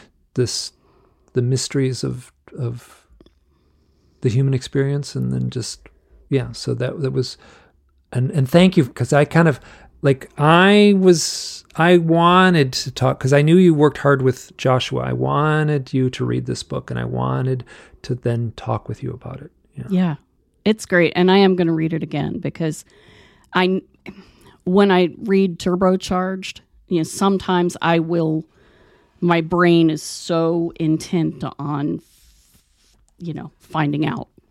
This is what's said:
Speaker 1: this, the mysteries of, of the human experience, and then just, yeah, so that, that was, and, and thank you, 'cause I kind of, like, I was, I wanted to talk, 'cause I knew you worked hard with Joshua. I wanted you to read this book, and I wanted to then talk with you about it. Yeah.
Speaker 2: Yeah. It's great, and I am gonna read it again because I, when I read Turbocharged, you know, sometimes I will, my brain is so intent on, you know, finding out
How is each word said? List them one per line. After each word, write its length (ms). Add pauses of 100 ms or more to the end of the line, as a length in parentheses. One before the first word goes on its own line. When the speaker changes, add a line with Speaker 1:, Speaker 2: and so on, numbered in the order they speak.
(340)
Speaker 1:
this, 400 (600)
the 80
mysteries 600
of, 300 (240)
of 500 (1120)
the 80
human 240
experience, 600
and 160
then 180
just, 380 (420)
yeah, 220
so 220
that, 260
that 120
was, 260 (760)
and, 200
and 180
thank 260
you, 100
'cause 280
I 100
kind 240
of, 140 (400)
like, 360
I 600
was, 680 (140)
I 220
wanted 760
to 180
talk, 280
'cause 140
I 100
knew 120
you 180
worked 260
hard 240
with 340
Joshua. 460
I 100
wanted 800
you 160
to 160
read 220
this 160
book, 280
and 80
I 60
wanted 580 (380)
to 140
then 420
talk 320
with 140
you 100
about 280
it. 100 (240)
Yeah. 140
Speaker 2:
Yeah. 260 (500)
It's 200
great, 300
and 160
I 60
am 180
gonna 180
read 200
it 100
again 360
because 440 (720)
I, 280 (840)
when 260
I 180 (100)
read 400
Turbocharged, 1000 (260)
you 100
know, 60
sometimes 800
I 180
will, 440 (800)
my 200
brain 480
is 140
so 760
intent 640 (160)
on, 420 (1160)
you 160
know, 260
finding 460
out 220 (240)